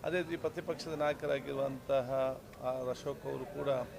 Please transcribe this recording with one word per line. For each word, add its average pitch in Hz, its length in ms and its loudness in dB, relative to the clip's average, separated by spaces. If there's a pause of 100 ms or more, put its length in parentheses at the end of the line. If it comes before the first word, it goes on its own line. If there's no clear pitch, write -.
ಅದೇ 160 140 0
ರೀತಿ 165 200 0
ಪ್ರತಿಪಕ್ಷದ 160 560 -2
ನಾಯಕರಾಗಿರುವಂತಹ 135 1400 2 (260)
ಆರ್ 127 260 0
ಅಶೋಕ್ 139 360 -2
ಅವರು 135 200 -2
ಕೂಡ 143 240 -2 (300)